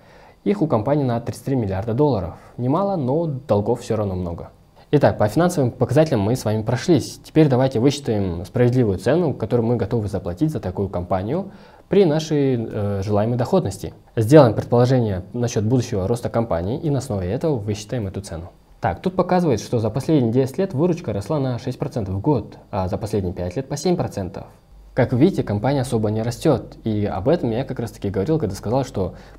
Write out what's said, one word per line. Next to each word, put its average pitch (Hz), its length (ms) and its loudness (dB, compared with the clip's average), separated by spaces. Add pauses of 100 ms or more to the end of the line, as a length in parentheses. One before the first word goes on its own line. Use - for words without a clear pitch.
(440)
Их 202 180 0
у 180 60 0
компании 139 360 0
на 120 160 0
тридцать - 240 -10
три 135 120 -2
миллиарда 104 360 -2
долларов. 113 420 0 (220)
Немало, 170 400 0
но 151 300 0
долгов 117 540 0
всё - 160 -4
равно 101 180 -2
много. 85 360 -6 (420)
Итак, 135 260 4
по 123 100 4
финансовым 160 420 2
показателям 131 500 2
мы 104 140 2
с 127 100 -6
вами 107 180 0
прошлись. 123 600 0
Теперь 156 260 4
давайте 131 300 2
высчитаем 101 680 0
справедливую 123 540 2
цену, 147 360 0
которую 113 340 0
мы 120 80 2
готовы 107 320 -2
заплатить 92 420 -2
за 156 80 -4
такую 95 300 -4
компанию 98 640 -4 (380)
при 196 160 6
нашей, 147 520 0
э, 101 460 -4
желаемой 107 320 0
доходности. 123 560 -2 (240)
Сделаем 120 380 8
предположение 120 680 2 (120)
насчёт 120 280 -2
будущего 107 460 0
роста 117 220 -2
компании 113 500 -2
и 156 100 -2
на 139 80 0
основе 98 320 -4
этого 151 260 0
высчитаем 107 520 -4
эту 95 140 -8
цену. 85 280 -12 (300)
Так, 107 200 -2
тут 185 140 -2
показывает, 180 460 2
что - 180 -2
за 110 120 0
последние 131 420 2
десять 127 240 0
лет 190 160 -2
выручка 160 400 -2
росла 101 260 -4
на 131 200 -2
шесть 123 200 -8
процентов 98 360 -4
в 98 60 -2
год, 135 360 0 (160)
а 95 160 -2
за 90 80 -2
последние 98 380 -2
пять 90 200 -6
лет 135 140 -6
по - 80 -6
семь 175 200 0
процентов. - 500 -6 (460)
Как 123 200 2
вы 120 80 2
видите, 165 240 4
компания 123 380 0
особо 110 280 0
не 110 100 -2
растёт, 120 600 -2
и 104 240 0
об 90 220 -2
этом 147 240 0
я 117 120 -2
как 123 140 -10
раз 117 140 -6
таки - 180 -6
говорил, 120 300 0
когда 98 160 -4
сказал, 120 280 -2
что 95 300 -4 (240)